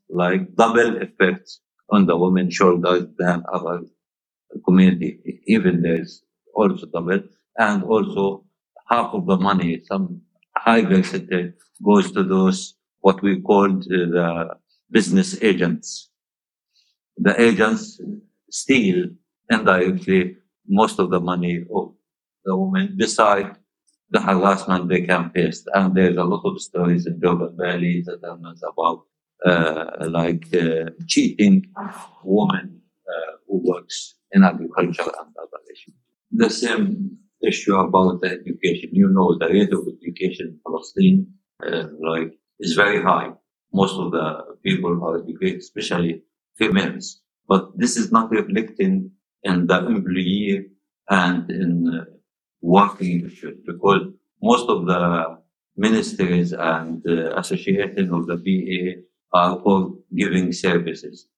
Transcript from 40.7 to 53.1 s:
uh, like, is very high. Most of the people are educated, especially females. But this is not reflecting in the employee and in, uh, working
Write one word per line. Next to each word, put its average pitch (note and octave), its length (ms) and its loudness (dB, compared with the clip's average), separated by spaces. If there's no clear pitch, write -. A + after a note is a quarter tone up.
uh, E2 220 -6
like, E2 320 -4
is E2 140 -4
very G2+ 280 2
high. D2 300 0
Most F#2+ 260 2
of F2 120 -6
the D#2+ 160 -2
people F2+ 400 -2
are E2+ 200 -4
educated, F#2 360 -6
especially - 640 -4
females. - 640 -2
But - 300 0
this A#2+ 200 -2
is G#2+ 140 -4
not A2+ 200 2
reflecting F#2+ 800 -2
in F2+ 240 0
the F2+ 180 2
employee F#2+ 840 -2
and F2+ 420 0
in, E2+ 420 -2
uh, D#2+ 120 -8
working F2+ 680 0